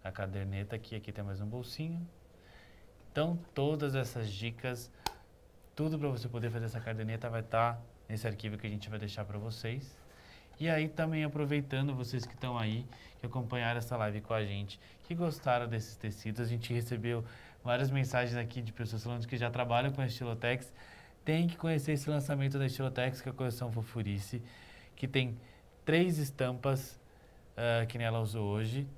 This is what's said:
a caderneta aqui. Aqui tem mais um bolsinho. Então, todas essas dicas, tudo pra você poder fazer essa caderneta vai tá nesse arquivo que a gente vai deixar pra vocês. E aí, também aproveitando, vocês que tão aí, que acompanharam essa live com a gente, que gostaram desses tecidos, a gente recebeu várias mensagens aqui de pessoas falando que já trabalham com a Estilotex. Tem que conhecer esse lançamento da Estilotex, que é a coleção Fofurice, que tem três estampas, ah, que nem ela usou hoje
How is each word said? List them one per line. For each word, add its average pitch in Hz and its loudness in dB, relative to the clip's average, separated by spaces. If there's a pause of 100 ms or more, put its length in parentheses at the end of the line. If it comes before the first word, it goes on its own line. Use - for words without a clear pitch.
a 95 -6
caderneta 98 -2
aqui. 113 -8
Aqui 107 -8
tem 101 -6
mais 98 -4
um 104 -4
bolsinho. 156 -6 (1040)
Então, 170 2 (160)
todas 143 2
essas 117 0
dicas, 117 -4 (840)
tudo 156 0
pra 147 2
você 120 -2
poder 117 0
fazer 113 -2
essa 113 -4
caderneta 113 -2
vai 113 0
tá 117 4 (300)
nesse 110 -2
arquivo 107 -2
que 107 -6
a 104 -2
gente 104 -4
vai 107 -4
deixar 101 -4
pra 101 -6
vocês. 113 -6 (640)
E 160 2
aí, 160 4
também 156 0
aproveitando, 143 2
vocês 120 -2
que - -12
tão 123 -2
aí, 113 2 (340)
que 123 -6
acompanharam 120 0
essa 117 -2
live 107 0
com 113 -2
a 110 2
gente, 101 -4 (240)
que 175 -4
gostaram 147 2
desses 113 -2
tecidos, 110 -4
a 120 2
gente 117 0
recebeu 117 0 (380)
várias 127 2
mensagens 123 2
aqui 117 -2
de 110 -6
pessoas 113 -4
falando 117 -4
que 127 -2
já 120 2
trabalham 123 4
com 139 -2
a 131 2
Estilotex. 120 0 (520)
Tem 165 6
que 170 0
conhecer 156 2
esse 143 0
lançamento 139 2
da 135 4
Estilotex, 131 0
que - -6
é 123 -4
a - -8
coleção 120 -2
Fofurice, 110 -2 (540)
que 131 -4
tem 127 2 (480)
três 165 6
estampas, 135 0 (580)
ah, 117 4
que 117 -4
nem 117 2
ela 113 4
usou 107 0
hoje 113 0